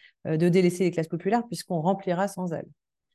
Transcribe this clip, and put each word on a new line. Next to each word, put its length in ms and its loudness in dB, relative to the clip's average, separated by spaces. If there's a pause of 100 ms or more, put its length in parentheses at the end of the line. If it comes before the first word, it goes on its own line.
(280)
euh, 80 0
de 140 4
délaisser 340 4
les 80 2
classes 160 -2
populaires, 400 -2
puisqu'on 320 -6
remplira 480 0
sans 240 -6
elles. 160 -8 (480)